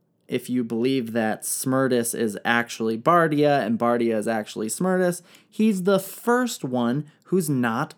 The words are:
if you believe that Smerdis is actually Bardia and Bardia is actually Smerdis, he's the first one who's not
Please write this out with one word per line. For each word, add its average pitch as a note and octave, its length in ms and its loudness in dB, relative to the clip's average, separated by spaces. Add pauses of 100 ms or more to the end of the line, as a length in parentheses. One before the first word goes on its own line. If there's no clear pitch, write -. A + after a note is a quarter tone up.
(280)
if - 220 -4
you B2 140 0
believe A#2 480 -2
that A2 320 0
Smerdis C3 760 0
is G#2+ 280 -2
actually A#2 520 0
Bardia D3 680 4
and A2+ 120 0
Bardia A#2+ 380 2
is G#2+ 140 -2
actually G#2+ 380 -4
Smerdis, F3+ 540 0 (260)
he's G#3+ 360 0
the F#3+ 160 4
first A#3+ 640 -2
one B2 420 -2 (200)
who's F3 240 0
not B2+ 480 -2